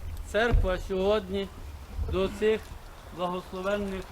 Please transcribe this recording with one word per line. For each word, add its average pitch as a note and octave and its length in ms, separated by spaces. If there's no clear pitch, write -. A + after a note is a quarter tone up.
церква G#3 460
сьогодні G3 720
до F#3+ 180
цих G#3+ 220
благословенних F#3 960